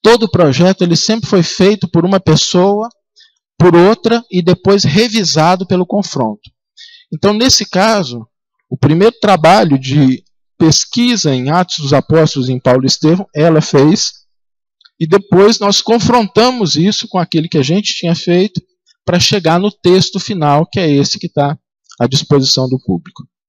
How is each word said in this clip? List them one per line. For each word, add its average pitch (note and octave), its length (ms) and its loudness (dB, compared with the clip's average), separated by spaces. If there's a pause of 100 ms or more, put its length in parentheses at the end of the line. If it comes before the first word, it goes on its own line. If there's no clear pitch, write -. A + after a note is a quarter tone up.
Todo A3 220 4
o G#3+ 80 -4
projeto F3 520 2
ele E3+ 120 0
sempre A3 340 -4
foi G3 120 2
feito G3+ 460 0
por E3+ 180 -2
uma F#3+ 140 0
pessoa, G3 720 0 (680)
por E3+ 180 4
outra A3+ 540 2
e F3+ 120 -2
depois F#3 420 0
revisado F#3 840 0
pelo F3+ 200 -2
confronto. C3 640 -6 (600)
Então, F#3+ 220 -2
nesse A3+ 320 0
caso, F3+ 640 -2 (420)
o - 80 -8
primeiro E3+ 420 2
trabalho F3 600 2
de C3 440 0 (340)
pesquisa F3+ 760 0
em B2+ 160 -4
Atos F3 300 -2
dos C#3+ 140 -2
Apóstolos D3 560 0
em B2+ 100 -4
Paulo C3 240 -2
e C3 40 -2
Estevão, D#3+ 460 0
ela D#3 280 2
fez, D3+ 500 0 (880)
e E3 80 -4
depois G3 520 2
nós G3+ 220 -2
confrontamos A#3 920 0
isso G3 320 -2
com - 100 -6
aquele E3 300 -2
que E3 100 -4
a C#3 60 2
gente F3 320 -2
tinha E3+ 180 -4
feito F3 480 -2 (440)
pra F3 140 -2
chegar F3 400 0
no G3+ 120 -2
texto F#3 480 0
final, D#3 500 -2
que G3+ 100 -6
é E3 120 -2
esse C#3 260 0
que F3 120 -10
tá C#3+ 280 -4 (420)
à A#2+ 80 0
disposição C3 600 0
do C3 120 -4
público. - 440 -8 (260)